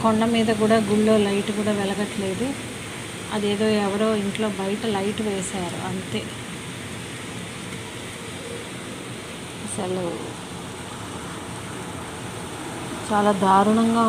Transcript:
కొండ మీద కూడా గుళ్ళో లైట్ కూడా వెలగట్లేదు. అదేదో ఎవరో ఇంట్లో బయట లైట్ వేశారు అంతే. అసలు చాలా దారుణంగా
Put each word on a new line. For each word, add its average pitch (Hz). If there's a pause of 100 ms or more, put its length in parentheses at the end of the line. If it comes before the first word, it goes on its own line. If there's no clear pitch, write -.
కొండ 220 (100)
మీద 226 (120)
కూడా 220 (120)
గుళ్ళో 214 (100)
లైట్ 202
కూడా 208
వెలగట్లేదు. 196 (880)
అదేదో 208 (200)
ఎవరో 202 (140)
ఇంట్లో 208 (120)
బయట 196 (140)
లైట్ 208
వేశారు 180 (100)
అంతే. 190 (3500)
అసలు 185 (3000)
చాలా 208 (120)
దారుణంగా 220